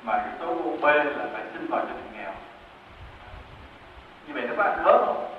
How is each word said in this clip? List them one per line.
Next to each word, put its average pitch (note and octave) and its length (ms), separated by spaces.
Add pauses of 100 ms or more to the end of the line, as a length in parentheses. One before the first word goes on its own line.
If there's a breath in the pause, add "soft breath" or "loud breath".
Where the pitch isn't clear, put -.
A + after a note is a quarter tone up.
mà A#2 100
cái - 260
số E3 60
của E3 240
ông - 120
B C#3+ 40
là C#3+ 480
phải - 100 (100)
sinh - 160
vào - 160
gia - 80
đình - 240
nghèo. - 140 (2000)
Như D4 60
vậy - 140
nó - 100
có D#4 60
ăn - 200
khớp - 220
không? - 340